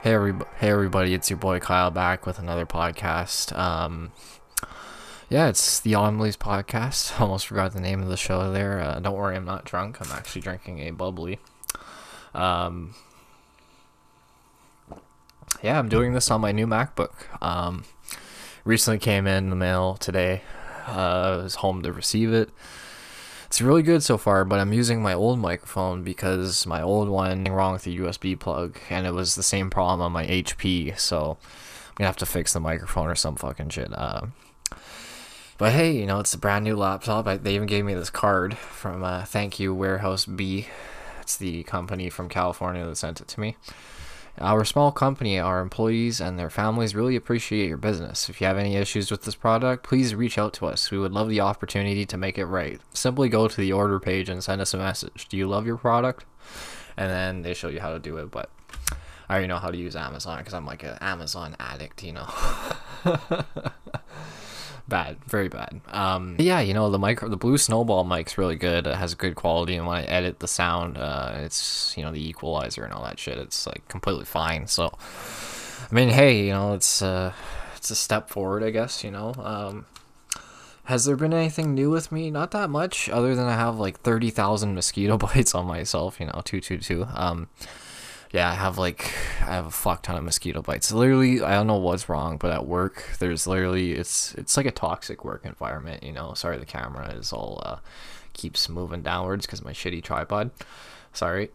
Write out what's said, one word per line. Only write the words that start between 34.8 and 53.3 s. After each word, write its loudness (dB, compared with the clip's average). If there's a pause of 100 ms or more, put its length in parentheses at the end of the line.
but 6
hey, 6
you 2
know, 4
it's 0
a -4
brand 4
new 2
laptop. 2
I, 2
they 0
even 2
gave 2
me 0
this -2
card 2
from, -8
uh, -2
Thank -4
You 2
Warehouse 0
B. -2 (560)
It's -4
the -4
company -6
from -8
California -2
that -6
sent -6
it -18
to -10
me. -4 (840)
"Our 4
small 4
company, 2
our 2
employees, 2
and -4
their -2
families 0
really 2
appreciate 0
your -2
business. -2
If -6
you 4
have 2
any 0
issues 0
with -6
this -6
product, 2
please 4
reach 0
out 0
to -6
us. 0
We -2
would 0
love 0
the 2
opportunity 0
to -6
make -4
it -2
right. -2 (140)
Simply 2
go 6